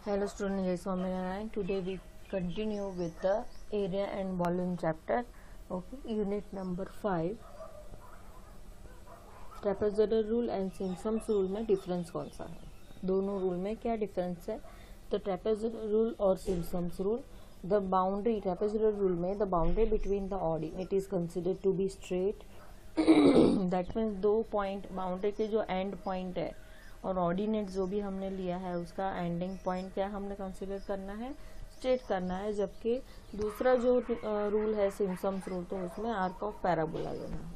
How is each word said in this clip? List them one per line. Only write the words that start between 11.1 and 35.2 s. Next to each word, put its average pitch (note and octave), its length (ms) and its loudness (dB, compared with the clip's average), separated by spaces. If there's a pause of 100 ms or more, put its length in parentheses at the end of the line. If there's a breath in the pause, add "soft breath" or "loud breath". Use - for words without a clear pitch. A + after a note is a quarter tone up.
rule G3 200 4
में A3 160 -2
डिफरेंस F3+ 440 0
कौन D3 180 -6
सा - 160 -10
है, E3 120 -10 (480)
दोनों G3 360 2
रूल F#3 160 0
में G3+ 200 -2
क्या A3+ 200 0
डिफरेंस F3+ 520 -2
है? A3 120 -4 (500 loud breath)
The - 140 2
trapezoidal A3 720 0
rule A3+ 260 4
और F#3+ 180 6
Simpson's F3 560 0
rule, G3+ 240 0 (480 loud breath)
the G3+ 140 4 (100)
boundary, G3 560 4
trapezoidal G#3+ 480 4
rule F#3+ 220 4
में F3+ 180 0
the G#3 120 0
boundary F3+ 460 6
between G3+ 360 2
the F#3+ 140 -2
ordinate E3 500 0
is F#3+ 220 2
considered F3 520 0
to F#3+ 100 6
be G3 120 2
straight। F#3+ 500 -2 (600 loud breath)
<clears throat> D4 720 8
That F3+ 160 2
means A3 260 0
दो G#3 300 4
पॉइंट, G3 500 -2
बाउंड्री F#3 400 0
के G#3+ 140 0
जो G#3+ 160 2
एंड F#3+ 340 0
पॉइंट F#3 420 -4
है - 280 -6 (380 loud breath)
और F#3 140 0
ऑर्डिनेट G3+ 520 2
जो F#3 160 0
भी G3+ 140 0
हमने F#3+ 300 -4
लिया F3+ 260 -2
है F3+ 200 -4
उसका F#3 440 -2
एंडिंग F3 440 -2
पॉइंट F#3 300 -2
क्या G3 140 0
हमने G3+ 260 -4
कंसीडर G3 440 -6
करना G3 340 -4
है, A#3+ 200 -6 (440 loud breath)
स्ट्रेट B3+ 260 2
करना F3+ 340 0
है, G#3 160 -2
जबकि G#3 500 0 (340 loud breath)
दूसरा G#3+ 380 4
जो, B3 260 6
अ, A#3+ 40 -6 (200)
रूल G#3+ 500 2
है G3 160 4
सिम्पसन्स F#3+ 580 0